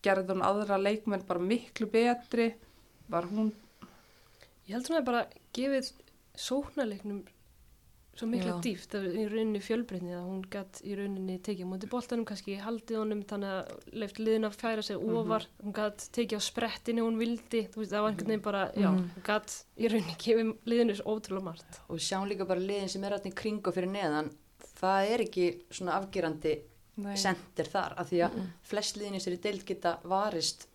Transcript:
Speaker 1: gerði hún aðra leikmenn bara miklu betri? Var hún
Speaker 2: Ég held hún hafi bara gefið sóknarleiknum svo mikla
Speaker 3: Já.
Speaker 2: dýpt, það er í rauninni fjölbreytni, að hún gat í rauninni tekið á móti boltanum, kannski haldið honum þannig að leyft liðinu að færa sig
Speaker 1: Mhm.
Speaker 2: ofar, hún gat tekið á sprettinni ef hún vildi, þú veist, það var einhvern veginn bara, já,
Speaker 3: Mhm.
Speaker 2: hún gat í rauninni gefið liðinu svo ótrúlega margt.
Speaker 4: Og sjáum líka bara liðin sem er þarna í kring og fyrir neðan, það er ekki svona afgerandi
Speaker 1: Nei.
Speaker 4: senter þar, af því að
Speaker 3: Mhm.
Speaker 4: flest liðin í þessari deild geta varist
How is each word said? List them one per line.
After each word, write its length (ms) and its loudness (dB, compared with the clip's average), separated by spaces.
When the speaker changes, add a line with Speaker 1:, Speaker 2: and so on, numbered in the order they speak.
Speaker 1:
gerði 260 4
hún 160 0
aðra 380 4
leikmenn 460 0
bara 120 0
miklu 520 0
betri? 640 4
Var 140 2
hún 280 2
Speaker 2:
Ég 100 -8
held 120 -4
hún 80 0
hafi 100 4
bara 220 2
gefið 380 0
sóknarleiknum 880 -4
svo 140 -4
mikla 240 0
Speaker 3:
Já. 80 -2
Speaker 2:
dýpt, 260 -4
það 180 -4
er 120 0
í 100 0
rauninni 320 0
fjölbreytni, 540 -2
að 160 -6
hún 200 -4
gat 360 -10
í 100 -4
rauninni 460 -4
tekið 240 -4
á 60 -4
móti 180 -6
boltanum, 360 -2
kannski 360 -8
haldið 360 -4
honum 280 -2
þannig 240 -4
að 440 -6
leyft 260 -6
liðinu 280 4
að 80 -4
færa 280 -2
sig 140 -4
Speaker 1:
Mhm. 200 0
Speaker 2:
ofar, 280 2
hún 100 -6
gat 240 -2
tekið 240 0
á 40 -2
sprettinni 600 -2
ef 80 4
hún 80 0
vildi, 520 0
þú 60 -16
veist, 160 -4
það 100 2
var 100 4
einhvern 160 -2
veginn 140 2
bara, 340 0
já, 160 6
Speaker 3:
Mhm. 180 4
Speaker 2:
hún 140 -14
gat 400 -2
í 120 2
rauninni 280 2
gefið 480 2
liðinu 300 4
svo 100 -8
ótrúlega 240 -4
margt. 360 -10
Speaker 4:
Og 80 -4
sjáum 320 0
líka 180 -2
bara 140 2
liðin 280 -2
sem 140 -4
er 80 -2
þarna 200 -2
í 40 -12
kring 320 -2
og 60 2
fyrir 160 0
neðan, 420 0
það 320 4
er 100 4
ekki 400 2
svona 280 0
afgerandi 600 0
Speaker 1:
Nei. 180 -4
Speaker 4:
senter 500 2
þar, 320 -2
af 120 -4
því 160 4
að 60 0
Speaker 3:
Mhm. 160 -4
Speaker 4:
flest 340 -2
liðin 180 -6
í 40 -2
þessari 220 -4
deild 240 -2
geta 400 0
varist 680 0